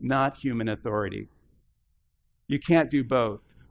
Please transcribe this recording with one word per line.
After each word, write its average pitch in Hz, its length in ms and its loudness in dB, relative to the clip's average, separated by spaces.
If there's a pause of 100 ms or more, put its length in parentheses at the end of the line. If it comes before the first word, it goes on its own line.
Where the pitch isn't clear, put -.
not 135 380 0
human 117 300 -2
authority." 104 600 -4 (1200)
You 139 100 -2
can't 165 320 4
do 139 140 2
both. 117 360 0 (300)